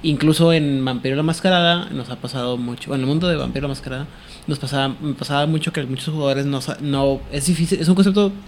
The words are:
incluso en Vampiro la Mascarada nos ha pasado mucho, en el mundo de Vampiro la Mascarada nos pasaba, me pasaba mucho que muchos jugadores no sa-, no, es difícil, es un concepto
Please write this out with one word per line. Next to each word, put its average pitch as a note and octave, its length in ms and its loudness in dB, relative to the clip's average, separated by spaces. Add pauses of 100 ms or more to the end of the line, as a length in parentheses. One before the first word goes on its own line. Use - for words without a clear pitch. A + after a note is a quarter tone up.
incluso D#3 500 4
en C#3+ 320 2
Vampiro C3 300 -2
la D3 80 0
Mascarada F3 680 2
nos B2+ 200 -8
ha B2 60 -8
pasado B2 400 -6
mucho, A#2+ 380 -6
en C3+ 80 -2
el C3 40 0
mundo D#3+ 220 0
de E3 80 2
Vampiro C3 260 -4
la C#3 120 -4
Mascarada C3 320 -8 (400)
nos C#3+ 120 -2
pasaba, C3+ 420 -2
me D3 140 -2
pasaba C#3+ 320 0
mucho D#3+ 260 0
que D#3 120 -4
muchos C3 280 -6
jugadores C#3 340 0
no C#3 140 -2
sa-, C3+ 200 -6
no, C#3 400 0 (120)
es C#3 140 -2
difícil, E3+ 340 2
es D#3+ 80 2
un F#3 60 8
concepto G3 380 4 (160)